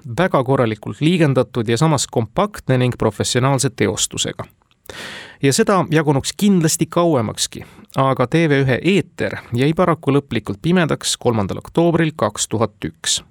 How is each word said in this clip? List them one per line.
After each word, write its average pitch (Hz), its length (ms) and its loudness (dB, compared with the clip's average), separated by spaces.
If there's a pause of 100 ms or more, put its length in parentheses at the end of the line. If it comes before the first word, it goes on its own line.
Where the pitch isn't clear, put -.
(180)
väga 165 260 0
korralikult 117 580 -2
liigendatud 139 680 2
ja 117 80 2
samas 156 300 2
kompaktne 135 680 -2
ning 123 200 0
professionaalse 123 720 0
teostusega. - 760 -4 (1000)
Ja 135 100 4
seda 208 380 2
jagunuks 147 420 0
kindlasti 175 560 2
kauemakski, 143 720 0 (340)
aga 131 320 2
T 160 220 2
V 139 160 2
ühe 127 140 2 (160)
eeter - 420 -2 (160)
jäi 135 240 2
paraku 170 340 0
lõplikult 117 500 -2
pimedaks 160 560 0
kolmandal 104 440 -2
oktoobril 165 540 0
kaks - 340 -2
tuhat 110 240 -2 (120)
üks. - 460 -6